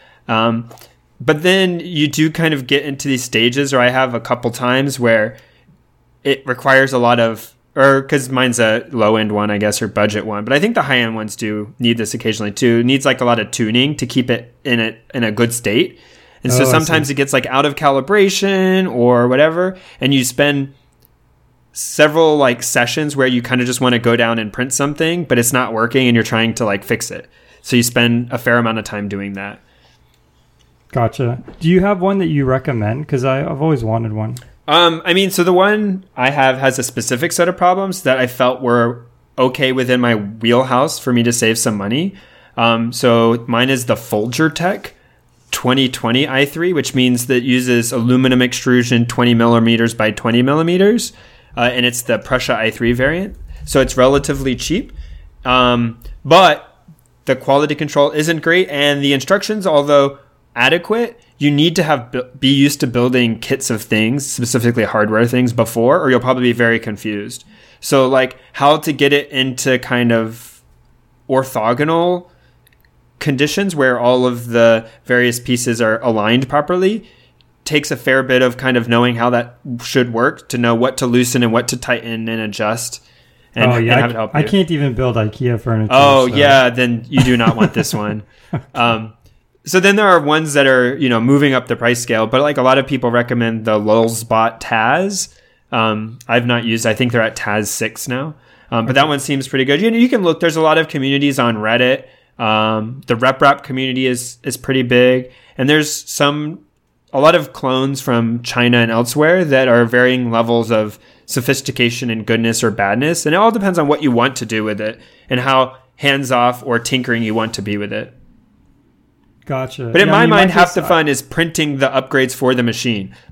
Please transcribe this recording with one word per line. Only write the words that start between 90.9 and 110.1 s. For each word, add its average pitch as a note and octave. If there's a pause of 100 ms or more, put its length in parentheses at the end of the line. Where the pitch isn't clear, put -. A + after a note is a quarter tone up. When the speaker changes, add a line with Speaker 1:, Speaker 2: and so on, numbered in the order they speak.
Speaker 1:
you D3+
know, A#2
moving C#3
up B2+
the A#2+
price A#2+
scale, A2
but, B2+
like, D3
a C#3
lot B2+
of C3+
people B2+
recommend A#2
the G#2+
Lulzbot A2+
Taz. D#3+ (380)
Um, A2+
I've A#2+
not A#2+
used, A2+
I A2+
think A#2+
they're A#2+
at A2
Taz G#2
six -
now. C#3 (360)
Um, A2+
but B2+
that C#3
Speaker 2:
Okay. D#3
Speaker 1:
one C#3+
seems C3+
pretty C3+
good. C#3+
You A3
know, A3+
you A#3+
can B3
look, E3
there's E3
a D#3+
lot D#3
of D#3
communities C#3
on A#2+
Reddit. B2 (340)
Um, A2
the A#2+
Rep B2+
Wrap C#3
community C3
is, B2
is C3
pretty C3
big. B2 (260)
And C3+
there's D3+
some, D3+ (540)
a C#3
lot D#3
of D#3
clones C3+
from A#2
China A#2+
and A2+
elsewhere D3+
that C3
are A#2+
varying B2